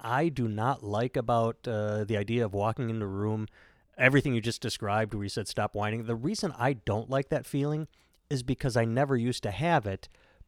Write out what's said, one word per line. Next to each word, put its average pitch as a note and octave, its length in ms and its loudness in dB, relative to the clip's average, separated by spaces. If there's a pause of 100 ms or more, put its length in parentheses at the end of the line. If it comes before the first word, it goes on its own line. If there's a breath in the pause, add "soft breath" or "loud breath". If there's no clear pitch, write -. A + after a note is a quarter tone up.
I C3 240 2
do B2 220 0
not A2 340 -2
like G#2+ 320 0
about, A#2 500 2
uh, G#2+ 380 -2
the G#2 140 0
idea A2+ 260 0
of G2 100 -2
walking A2 360 0
into A2+ 160 -2
a - 20 -4
room, G#2+ 400 -2 (500 soft breath)
everything C3 380 6
you A2+ 60 2
just A2+ 200 -4
described G#2+ 520 -2
where G2+ 100 -4
you G2+ 60 -6
said, G#2 180 -6
"Stop G#2 260 -2
whining," G#2+ 300 -2
the A#2 120 -2
reason D#3+ 420 -2
I B2+ 160 2
don't A2 360 -2
like C3+ 200 0
that C3 160 -2
feeling D3 420 -2 (420)
is B2+ 140 -2
because B2+ 320 0
I A#2 80 6
never C3 320 2
used A#2+ 280 0
to G#2 80 -2
have C3+ 360 2
it, G2 220 -6 (380 soft breath)